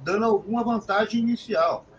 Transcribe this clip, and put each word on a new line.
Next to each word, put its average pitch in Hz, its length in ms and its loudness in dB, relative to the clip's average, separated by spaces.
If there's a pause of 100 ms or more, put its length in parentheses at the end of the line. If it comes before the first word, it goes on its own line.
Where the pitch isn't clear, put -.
dando 196 240 0
alguma 220 380 0
vantagem 220 560 0
inicial. 202 680 0 (140)